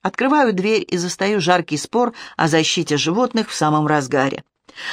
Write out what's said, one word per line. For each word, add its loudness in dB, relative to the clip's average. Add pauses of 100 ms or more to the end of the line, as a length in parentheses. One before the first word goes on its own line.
Открываю 2
дверь 0
и -2
застаю -2
жаркий 2
спор -2 (220)
о 2
защите 2
животных -2
в -10
самом 0
разгаре. 0 (480)